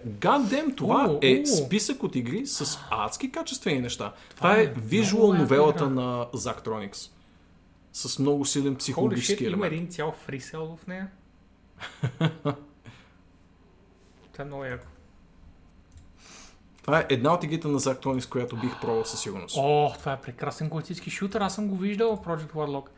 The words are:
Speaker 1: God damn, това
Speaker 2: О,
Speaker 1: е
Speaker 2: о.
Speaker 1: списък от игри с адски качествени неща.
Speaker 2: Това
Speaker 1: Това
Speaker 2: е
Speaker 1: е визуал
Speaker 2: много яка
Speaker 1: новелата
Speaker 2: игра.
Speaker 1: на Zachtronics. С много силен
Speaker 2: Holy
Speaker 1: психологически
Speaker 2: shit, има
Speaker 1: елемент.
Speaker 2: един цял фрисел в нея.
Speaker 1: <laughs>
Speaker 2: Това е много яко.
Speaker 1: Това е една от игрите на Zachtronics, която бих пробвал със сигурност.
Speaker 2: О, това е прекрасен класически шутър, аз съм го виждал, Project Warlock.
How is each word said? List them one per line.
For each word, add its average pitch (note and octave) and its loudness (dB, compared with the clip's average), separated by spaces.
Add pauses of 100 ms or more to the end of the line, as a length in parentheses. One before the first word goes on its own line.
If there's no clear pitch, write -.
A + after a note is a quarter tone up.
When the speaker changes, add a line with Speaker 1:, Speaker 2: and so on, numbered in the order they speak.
Speaker 1:
God G3+ 4
damn, C4+ 0
това A3+ 4
Speaker 2:
О, D3 2
Speaker 1:
е C3+ 6
Speaker 2:
о. D4 -2
Speaker 1:
списък G#3 2
от - -4
игри C3 -2
с - -4 (120)
адски - -2
качествени B3+ -2
неща. A#2+ -6 (160)
Speaker 2:
Това - -20
Speaker 1:
Това F3+ 6
Speaker 2:
е D3 6
Speaker 1:
е B2 0
визуал G3 4
Speaker 2:
много G3 8
яка E3 6
Speaker 1:
новелата D3 6
Speaker 2:
игра. C3+ 2
Speaker 1:
на B2 -2
Zachtronics. A2 -6 (840)
С - -4
много C#3+ 2
силен C#3 0
Speaker 2:
Holy - -6
Speaker 1:
психологически B2 0
Speaker 2:
shit, - -4
има F#2+ 0 (140)
Speaker 1:
елемент. D#3 -2
Speaker 2:
един E3+ -6
цял D#3 -4
фрисел D#3+ -12
в - -16
нея. F#3+ -10 (1120)
Speaker 1:
<laughs> D#3+ 2 (2000)
Speaker 2:
Това C#3 -12
е - -10
много C#3 -10
яко. B2 -10 (2000)
Speaker 1:
Това D#3+ 2
е D#3 2
една C#3 4
от E3+ 0
игрите D#3+ -4
на C#3+ 0
Zachtronics, C3 -2
която B2 -4
бих B2 -4
пробвал A2+ 0
със - -4
сигурност. F#2+ -6
Speaker 2:
О, D3 4
това C#3 -4
е C3+ -8
прекрасен C#3+ -8
класически E3 -8
шутър, G3+ -4
аз F#3+ -2
съм G#3+ -4
го F#3+ -2
виждал, G#3 0
Project D#3 -6
Warlock. C#3+ -4 (100)